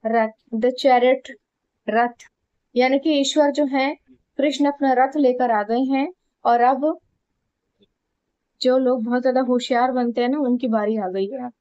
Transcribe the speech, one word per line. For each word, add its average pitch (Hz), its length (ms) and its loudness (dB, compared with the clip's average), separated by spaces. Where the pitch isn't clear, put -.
रथ, 220 240 0
the 233 140 0
chariot, 254 640 2
रथ, 233 240 0
यानी 262 240 2
कि 294 200 0
ईश्वर 285 320 2
जो 294 140 0
है, 269 300 -2
कृष्ण 277 280 0
अपना 285 280 0
रथ 269 240 0
लेकर 254 340 0
आ 208 120 0
गए 226 160 -2
हैं 269 340 -2
और 240 160 2
अब 277 380 0
जो 254 160 2
लोग 247 260 0
बहुत 247 180 -2
ज्यादा 254 200 0
होशियार 247 500 0
बनते 247 300 -2
हैं 247 80 0
ना, 294 100 -2
उनकी 247 280 -2
बारी 220 300 -2
आ 196 100 -4
गई 190 200 -4
है। 247 220 -10